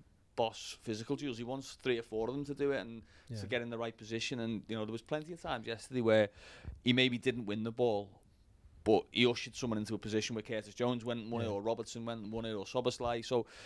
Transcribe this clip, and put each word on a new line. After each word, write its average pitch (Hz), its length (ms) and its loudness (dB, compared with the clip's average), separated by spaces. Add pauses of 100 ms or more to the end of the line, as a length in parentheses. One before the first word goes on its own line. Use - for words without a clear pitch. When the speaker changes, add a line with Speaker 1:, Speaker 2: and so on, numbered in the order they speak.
(340)
Speaker 1:
boss - 480 -2
physical 113 340 -4
duels. 131 220 -6
He 120 60 -6
wants 131 380 -8
three 123 160 2
or 117 40 -4
four 110 260 -2
of 127 60 -2
them 143 120 -4
to 143 80 -4
do 139 180 2
it 127 80 0
and 113 220 -10 (260)
Speaker 2:
Yeah. 117 100 -8
Speaker 1:
to 98 80 -8
get 120 140 0
in 120 80 -6
the 117 100 -6
right 117 180 -4
position. 113 440 -4
And, 113 260 -2
you 110 100 -4
know, 107 100 -2
there 107 60 -6
was 113 100 -6
plenty 156 320 -4
of 165 80 -18
times 123 240 -4
yesterday 117 340 -4
where 110 300 8 (540)
he 123 100 6
maybe 127 240 4
didn't 117 280 0
win 107 180 -2
the 113 80 -4
ball, 110 360 2 (720)
but 107 300 8
he 117 140 6
ushered 120 280 2
someone 117 240 -2
into 107 160 -4
a 101 40 -2
position 107 360 -2
where 110 80 -4
Curtis 104 320 -6
Jones 123 300 0
went 117 240 -4
one 117 160 -2
Speaker 2:
Yeah. 113 60 -2
Speaker 1:
or 101 100 -2
Robertson 117 460 -2
went 113 240 -6
one 113 160 -4
or 107 180 -4
Szoboszlai. 120 600 0
So 120 220 2 (200)